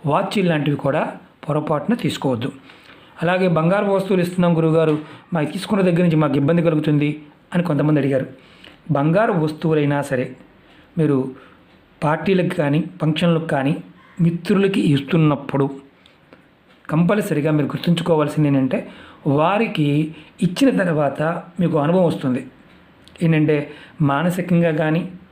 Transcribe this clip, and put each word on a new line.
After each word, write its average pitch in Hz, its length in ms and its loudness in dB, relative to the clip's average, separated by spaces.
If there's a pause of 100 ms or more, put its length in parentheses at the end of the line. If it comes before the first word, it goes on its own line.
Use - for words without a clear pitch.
వాచ్ 185 380 0
లాంటివి 147 320 0
కూడా 151 360 -2 (360)
పొరపాటున 151 460 -2
తీసుకోవద్దు. 135 580 -4 (720)
అలాగే 185 260 2
"బంగారు 175 360 2
వస్తువులు 190 380 0
ఇస్తున్నాం 175 340 0
గురువుగారు, 160 420 2 (360)
మాకు 151 160 0
తీసుకున్న 196 320 -2
దగ్గర 180 200 2
నుంచి 165 140 2
మాకు 151 180 2
ఇబ్బంది 156 280 2
కలుగుతుంది" 151 600 0 (320)
అని 175 80 0
కొంతమంది 151 380 2
అడిగారు. 135 260 0 (640)
బంగారు 165 420 2
వస్తువులైనా 156 680 0
సరే 131 340 -4 (640)
మీరు 139 320 2 (720)
పార్టీలకు 160 500 0
కానీ 147 300 0 (180)
ఫంక్షన్లకు 160 440 0
కానీ 147 300 -2 (440)
మిత్రులకి 185 720 0
ఇస్తున్నప్పుడు 143 960 0 (1000)
కంపల్సరీగా 170 600 0
మీరు 151 160 0
గుర్తుంచుకోవాల్సింది 156 840 0
ఏంటంటే 139 400 0 (380)
వారికి 156 880 0 (280)
ఇచ్చిన 190 400 2
తర్వాత 151 400 0 (380)
మీకు 160 180 2
అనుభవం 170 260 2
వస్తుంది. 135 420 -2 (760)
ఏంటంటే 151 480 2 (320)
మానసికంగా 170 680 2
కానీ 156 380 -2 (240)